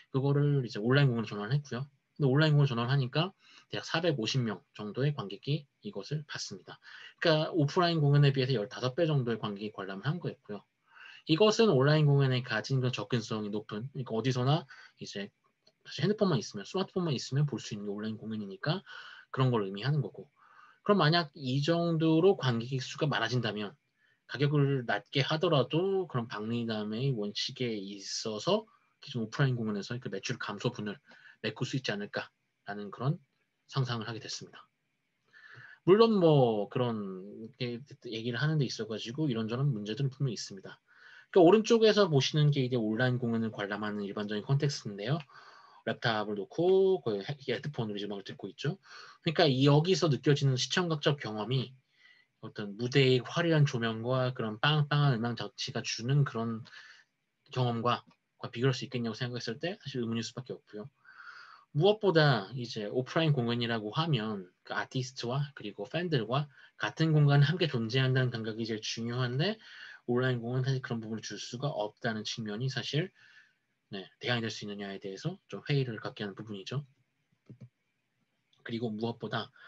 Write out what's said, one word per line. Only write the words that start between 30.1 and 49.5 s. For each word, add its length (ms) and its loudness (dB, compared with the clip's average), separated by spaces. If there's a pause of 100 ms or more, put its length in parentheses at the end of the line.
감소분을 600 -6 (420)
메꿀 240 -6
수 120 -6
있지 140 -4
않을까라는 1000 -10
그런 260 -2 (500)
상상을 400 -4
하게 120 -8
됐습니다. 480 -14 (1160)
물론 360 8
뭐 500 6
그런 880 -4
게 220 -6 (260)
얘기를 340 -6
하는 180 0
데 80 2
있어가지고 640 -6
이런저런 420 -2
문제들은 380 -4
분명히 240 -4
있습니다. 480 -14 (500)
그러니까 160 10
오른쪽에서 640 6
보시는 420 4
게 120 0
이제 120 0
온라인 420 0
공연을 340 -2
관람하는 520 -6
일반적인 400 -6
컨텍스트인데요. 760 -2 (680)
랩탑을 500 -2
놓고 680 2
그 220 -4
헤-, 140 -8 (120)
헤드폰으로 460 -4
이제 100 -6
음악을 200 -8
듣고 240 -12
있죠. 280 -6 (440)
그러니까 240 2
이, 200 4